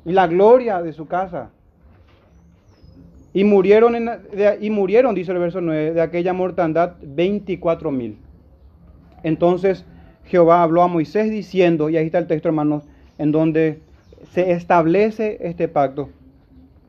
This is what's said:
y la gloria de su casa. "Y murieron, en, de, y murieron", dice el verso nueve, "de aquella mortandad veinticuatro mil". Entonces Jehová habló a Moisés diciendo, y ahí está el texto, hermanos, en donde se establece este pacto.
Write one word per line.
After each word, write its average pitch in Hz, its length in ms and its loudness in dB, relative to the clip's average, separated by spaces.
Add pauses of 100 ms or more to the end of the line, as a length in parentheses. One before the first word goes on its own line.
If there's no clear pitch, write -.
y 165 60 -6
la 185 140 4
gloria 202 560 4
de 165 120 -8
su 151 140 -16
casa. 175 420 -8 (1800)
"Y 190 120 0
murieron, 208 520 4
en, 233 100 -4
de, 202 540 -2
y 208 120 -4
murieron", 214 420 2
dice 180 180 -6
el 180 60 -4
verso 175 240 -4
nueve, 156 320 -4
"de 165 80 0
aquella 175 320 -2
mortandad 180 680 -2
veinticuatro 165 880 -4
mil". 117 260 -8 (1040)
Entonces 175 640 -2 (400)
Jehová 170 380 4
habló 165 180 2
a 180 60 4
Moisés 180 420 -2
diciendo, 175 600 0
y 165 80 0
ahí 160 100 0
está 170 100 -2
el 170 100 -2
texto, 160 200 -2
hermanos, 151 360 -2 (360)
en 151 120 0
donde 160 500 0 (500)
se 180 200 0
establece 185 880 0
este 170 260 -6
pacto. 139 420 -2 (800)